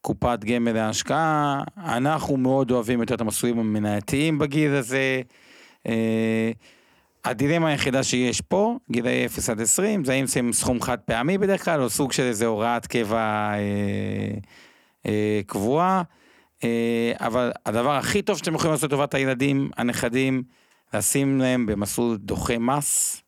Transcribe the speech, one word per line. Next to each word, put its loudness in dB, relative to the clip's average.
לקופת 0
גמל 0
להשקעה. 0
אנחנו 0
מאוד 2
אוהבים 0
יותר 0
את -6
המסלולים 0
המנייתיים 0
בגיל 2
הזה. 0
אה, 0
הדילמה 2
היחידה 0
שיש 0
פה, 0
גילאי 0
אפס -4
עד -2
עשרים, 0
זה 2
האם 0
שמים 0
סכום 0
חד -2
פעמי 0
בדרך 0
כלל, 2
או 0
סוג 0
של 0
איזה 0
הוראת 0
קבע, 0
אה, -2
אה, 0
קבועה. 2
אה, 0
אבל 0
הדבר 0
הכי 0
טוב 0
שאתם -2
יכולים 2
לעשות 0
לטובת 0
הילדים, 0
הנכדים, 0
לשים 2
להם 2
במסלול 0
דוחה -2
מס 0